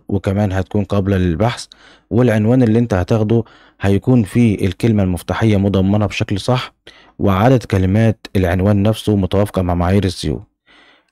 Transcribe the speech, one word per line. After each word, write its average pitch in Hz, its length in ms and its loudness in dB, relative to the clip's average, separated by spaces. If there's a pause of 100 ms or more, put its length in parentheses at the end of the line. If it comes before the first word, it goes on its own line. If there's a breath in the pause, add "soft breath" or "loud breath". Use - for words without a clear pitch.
وكمان 98 440 -2
هتكون 95 320 -4
قابلة 98 320 0
للبحث، 90 500 -2 (440 loud breath)
والعنوان 117 520 2
اللي 113 160 2
انت 117 160 0
هتاخده 107 500 0 (360 soft breath)
هيكون 98 420 2
فيه 110 440 0
الكلمة 104 360 0
المفتاحية 92 540 -2
مضمنة 98 500 0
بشكل 98 340 -6
صح، - 340 -4 (440 loud breath)
وعدد 107 460 2
كلمات 101 640 0 (100)
العنوان 95 460 2
نفسه 107 340 0
متوافقة 98 460 0
مع 90 120 -2
معايير 87 300 0
السيو. 82 380 -6 (680 soft breath)